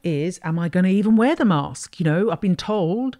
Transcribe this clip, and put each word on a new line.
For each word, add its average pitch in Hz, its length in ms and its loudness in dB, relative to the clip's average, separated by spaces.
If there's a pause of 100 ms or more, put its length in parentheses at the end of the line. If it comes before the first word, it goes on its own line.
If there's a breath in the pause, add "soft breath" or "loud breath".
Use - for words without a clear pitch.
is, 170 400 -4
am 160 160 -4
I 170 100 -2
gonna 185 200 2
even 208 280 4
wear 262 200 4
the 294 80 0
mask? 147 560 -2
You 165 40 -2
know, 175 260 2
I've 165 100 -4
been 185 160 0
told 214 640 -2